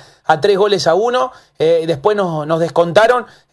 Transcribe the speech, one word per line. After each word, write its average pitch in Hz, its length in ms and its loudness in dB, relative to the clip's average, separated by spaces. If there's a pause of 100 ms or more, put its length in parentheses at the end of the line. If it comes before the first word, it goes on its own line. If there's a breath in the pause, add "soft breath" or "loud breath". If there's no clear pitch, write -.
(240 loud breath)
a 160 160 0
tres 202 180 2
goles 196 280 0
a 165 80 2
uno, 240 380 -2 (260 loud breath)
eh, 160 280 2
después 165 280 -2
nos, 165 320 -4
nos 165 140 -2
descontaron, 170 640 2 (280 loud breath)